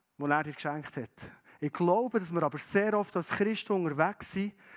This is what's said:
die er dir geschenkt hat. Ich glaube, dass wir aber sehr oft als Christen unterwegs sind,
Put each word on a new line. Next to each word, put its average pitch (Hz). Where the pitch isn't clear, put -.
die 143
er 147
dir 147
geschenkt 147
hat. -
Ich 151
glaube, 214
dass 170
wir 170
aber 147
sehr 208
oft -
als 170
Christen 208
unterwegs 170
sind, 202